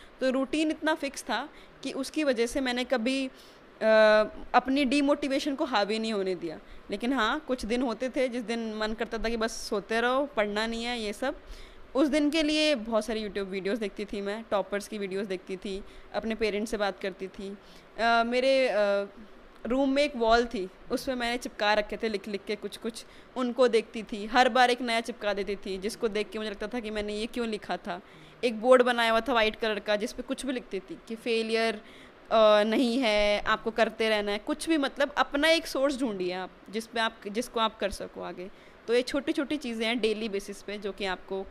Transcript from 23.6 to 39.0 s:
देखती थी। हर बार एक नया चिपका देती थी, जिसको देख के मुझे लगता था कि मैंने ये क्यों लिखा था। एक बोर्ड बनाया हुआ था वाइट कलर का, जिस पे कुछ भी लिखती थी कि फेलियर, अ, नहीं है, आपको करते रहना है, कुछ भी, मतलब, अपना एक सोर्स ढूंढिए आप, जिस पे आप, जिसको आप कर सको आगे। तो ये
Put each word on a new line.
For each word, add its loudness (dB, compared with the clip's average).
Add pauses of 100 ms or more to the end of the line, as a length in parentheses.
देखती 0
थी। -8
हर 4
बार 4
एक 0
नया 0
चिपका -4
देती -4
थी, -8
जिसको -4
देख -4
के -8
मुझे -6
लगता -8
था -6
कि -8
मैंने -4
ये -4
क्यों -4
लिखा -6
था। -8 (440)
एक 0
बोर्ड 8
बनाया 4
हुआ 4
था -2
वाइट 4
कलर 0
का, 0
जिस -4
पे -10
कुछ -6
भी -2
लिखती -6
थी -14 (100)
कि -8
फेलियर, 0
अ, -10 (800)
नहीं 4
है, 4
आपको 0
करते 0
रहना 0
है, -2
कुछ -6
भी, 4
मतलब, 0
अपना 0
एक 4
सोर्स 0
ढूंढिए -2
आप, -8 (200)
जिस -6
पे -4
आप, -2 (120)
जिसको -4
आप 0
कर -2
सको -10
आगे। -10 (380)
तो 2
ये 6